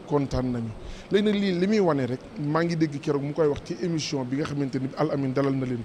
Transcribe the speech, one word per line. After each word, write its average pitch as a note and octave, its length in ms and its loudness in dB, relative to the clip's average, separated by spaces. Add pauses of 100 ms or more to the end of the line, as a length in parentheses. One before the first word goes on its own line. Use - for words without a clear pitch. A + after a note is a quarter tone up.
kontaan C3+ 360 0 (100)
nañu. A#2 160 -2 (420)
Léegi G3+ 140 4
nag, G#3+ 100 4
lii G3+ 260 2
li F#3 60 4
muy G#3+ 140 4
wane D3 260 4
rek, B2+ 140 -4 (180)
maa D3+ 260 2
ngi E3+ 120 0
dégg D3+ 240 0
keroog C#3+ 220 0
mu C#3+ 100 -4
koy D#3+ 140 2
wax C#3+ 180 0
ci F3 180 -6
émission D#3 420 -2
bi B2+ 120 -2
nga D3+ 80 0
xamante C#3+ 340 -2
ni C3 100 -2 (100)
Al D3+ 140 2
Amine C#3 200 0
dalal C#3 220 2
na C3 100 0
leen B2 200 -4